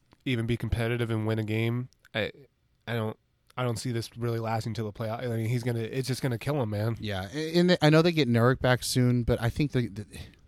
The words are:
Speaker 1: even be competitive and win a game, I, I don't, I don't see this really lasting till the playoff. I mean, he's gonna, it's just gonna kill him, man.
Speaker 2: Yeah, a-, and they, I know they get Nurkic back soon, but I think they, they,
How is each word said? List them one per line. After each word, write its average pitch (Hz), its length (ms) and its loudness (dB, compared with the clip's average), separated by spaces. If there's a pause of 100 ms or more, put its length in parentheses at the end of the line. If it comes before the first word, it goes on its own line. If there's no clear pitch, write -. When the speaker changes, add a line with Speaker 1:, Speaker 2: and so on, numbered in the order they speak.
(260)
Speaker 1:
even 117 180 0
be 117 140 0
competitive 117 520 -2
and 110 160 0
win 110 120 0
a 110 60 -2
game, 117 440 -2 (260)
I, 107 160 0 (560)
I 113 60 -6
don't, 110 240 -4 (400)
I 127 60 -4
don't 117 160 -2
see 127 120 -6
this 117 280 -4
really 117 220 -2
lasting 113 340 -2
till 113 100 -4
the 104 80 -6
playoff. 113 300 -6
I 123 60 -4
mean, 113 180 -2
he's 120 160 0
gonna, 120 180 -2
it's 120 280 -4
just 127 120 -4
gonna 123 160 -2
kill 143 240 -4
him, 110 100 -2
man. 107 300 -2
Speaker 2:
Yeah, 101 320 -4
a-, 156 260 -2
and 175 120 6
they, 175 100 6
I 151 80 6
know 156 140 8
they 170 100 4
get 151 160 2
Nurkic 117 320 4
back 127 220 2
soon, 123 400 2
but 117 180 2
I 117 80 0
think 147 240 -2
they, 123 140 0
they, 101 180 -10 (440)